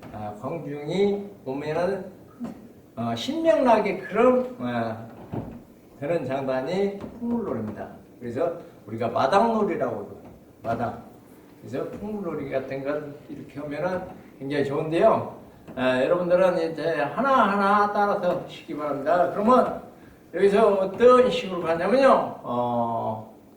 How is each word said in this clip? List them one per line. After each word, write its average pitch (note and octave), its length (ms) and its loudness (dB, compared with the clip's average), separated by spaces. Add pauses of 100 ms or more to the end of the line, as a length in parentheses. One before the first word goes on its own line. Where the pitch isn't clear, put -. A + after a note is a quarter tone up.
(120)
아, G#2 300 -10
광중이 D#3+ 880 -2 (160)
보면은, D#3+ 640 -4 (840)
어, A#3 180 -2
신명나게 C4 840 2
그런, B3 600 2
어, A2+ 500 -6 (880)
그런 D3+ 280 -4
장단이 C#3 760 -2 (200)
풍물놀이입니다. C3 680 -6 (320)
그래서 B2 320 -4 (360)
우리가 A2+ 200 -4
마당놀이라고도, F#3+ 1120 0 (440)
마당. A2+ 400 -6 (600)
그래서 C3+ 280 -8
풍물놀이 F3 600 -8
같은 C3+ 320 -4
건 D3 320 -6 (140)
이렇게 C#3 320 -14
하면은 E3 400 -4 (380)
굉장히 C#3 260 -2
좋은데요. D#3 720 2 (400)
아, B2+ 260 2
여러분들은 F3 680 2
이제 D#3 260 -2
하나하나 G#3 920 2
따라서 G3+ 480 0
하시기 - 340 -14
바랍니다. D3 560 0
그러면 A3 580 2 (440)
여기서 G3 420 6
어떤 A#3 540 6
식으로 F3+ 320 -4
가냐면요. F#3+ 840 4
어, A#2 920 -2 (220)